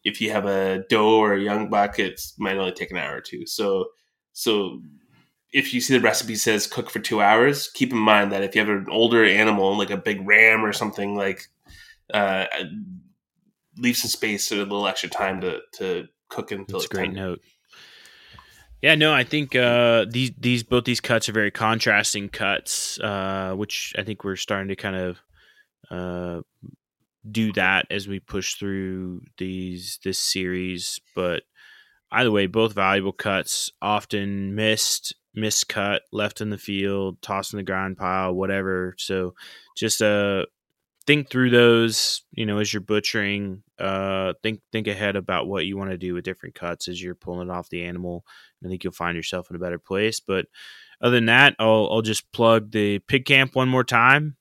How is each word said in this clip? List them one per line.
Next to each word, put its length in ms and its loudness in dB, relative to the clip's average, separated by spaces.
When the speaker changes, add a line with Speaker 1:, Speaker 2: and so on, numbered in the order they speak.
Speaker 1:
If 180 -4
you 120 -2
have 140 0
a 440 0
doe 280 6
or 160 4
a 60 0
young 300 -2
buck, 280 0
it 220 -2
might 180 -2
only 160 -2
take 180 -8
an 60 -8
hour 200 -6
or 40 -10
two. 260 -14
So, 400 -2
so 480 -2
if 200 0
you 80 0
see 140 2
the 80 6
recipe 320 0
says 320 2
cook 240 -8
for 80 -6
two 240 0
hours, 520 4
keep 180 0
in 60 0
mind 340 6
that 100 -2
if 120 -4
you 60 4
have 80 0
an 220 0
older 340 6
animal, 540 4
like 120 -2
a 60 -2
big 300 -4
ram 380 6
or 80 0
something, 420 -4
like, 320 -2
uh, 340 0
leave 200 0
some 140 -4
space 420 -2
or 40 -2
a 20 0
little 280 -2
extra 220 -4
time 320 -2
to, 200 -4
to 340 -6
cook 240 -10
until 280 -8
Speaker 2:
That's 40 -4
a 20 -8
Speaker 1:
it's 20 -
Speaker 2:
great 180 -4
Speaker 1:
tender. 140 -6
Speaker 2:
note. 200 -6
Yeah, 140 6
no, 180 4
I 100 4
think, 320 -2
uh, 540 4
these, 280 -2
these, 240 0
both 220 0
these 160 -2
cuts 280 0
are 40 -6
very 180 0
contrasting 760 0
cuts, 720 -4
uh, 560 -4
which 400 -8
I 60 -4
think 220 -8
we're 120 -4
starting 320 -4
to 80 -4
kind 200 -6
of, 220 -6
uh, 520 -8
do 240 -2
that 360 2
as 160 -6
we 140 -8
push 360 -6
through 680 -8
these, 680 -8
this 140 -4
series. 840 -4
But 300 -2
either 180 2
way, 160 2
both 280 0
valuable 400 2
cuts, 560 -4
often 720 -4
missed, 600 -2
miscut, 640 -2
left 300 -4
in 80 -4
the 80 -6
field, 640 -4
tossed 320 -6
in 20 -8
the 60 -6
ground 340 -4
pile, 380 -2
whatever. 640 -2
So 360 -4
just, 280 -2
uh, 420 2
think 240 4
through 200 2
those, 720 6
you 140 -4
know, 120 0
as 140 -2
you're 80 -4
butchering, 840 -2
uh, 540 -2
think, 180 -4
think 140 -4
ahead 300 -2
about 300 -2
what 200 -4
you 120 -6
wanna 200 -6
do 160 -6
with 100 -6
different 300 -10
cuts 340 -8
as 140 -10
you're 120 -10
pulling 340 -10
it 40 -8
off 180 -8
the 140 -8
animal. 400 -8
I 40 -10
think 160 -8
you'll 100 -4
find 220 -4
yourself 340 -8
in 60 -12
a 20 -10
better 200 -6
place. 420 -4
But 260 -4
other 140 4
than 100 4
that, 320 6
I'll, 320 4
I'll 120 2
just 300 -4
plug 400 4
the 280 0
pig 260 0
camp 280 4
one 140 2
more 160 2
time. 560 4